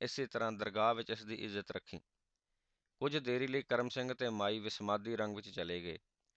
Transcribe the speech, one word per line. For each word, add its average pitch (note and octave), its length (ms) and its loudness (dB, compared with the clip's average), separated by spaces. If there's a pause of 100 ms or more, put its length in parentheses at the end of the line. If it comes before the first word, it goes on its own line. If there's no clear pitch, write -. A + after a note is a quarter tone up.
ਇਸੇ B2+ 240 0
ਤਰ੍ਹਾਂ A2+ 260 0
ਦਰਗਾਹ G#2+ 440 4
ਵਿੱਚ A2+ 140 -4
ਇਸ A2 140 -4
ਦੀ G#2+ 120 -6
ਇੱਜ਼ਤ G2+ 360 -4
ਰੱਖੀ।" F#2+ 280 -8 (1000)
ਕੁਝ C#3+ 180 2
ਦੇਰੀ B2+ 300 2
ਲਈ C3+ 140 0
ਕਰਮ B2 280 2
ਸਿੰਘ B2+ 240 -2
ਤੇ B2 160 0
ਮਾਈ G#2+ 300 2
ਵਿਸਮਾਦੀ G#2 560 0
ਰੰਗ G#2+ 200 0
ਵਿੱਚ G2+ 140 -8
ਚਲੇ F2 320 -2
ਗਏ। E2+ 180 -6 (380)